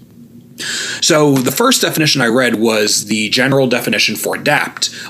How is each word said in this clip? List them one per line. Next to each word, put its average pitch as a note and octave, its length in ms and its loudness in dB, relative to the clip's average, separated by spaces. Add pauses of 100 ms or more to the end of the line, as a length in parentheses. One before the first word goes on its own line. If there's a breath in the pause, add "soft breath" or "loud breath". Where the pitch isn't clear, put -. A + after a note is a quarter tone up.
(1000 loud breath)
So D3+ 340 4
the B2 180 0
first B3+ 300 2
definition D3+ 380 0
I - 60 2
read A#2+ 300 2
was G#2+ 500 0
the G#2+ 220 -2
general C3 400 2
definition A2 480 -2
for F#2 180 -4
adapt, - 560 -2 (200 loud breath)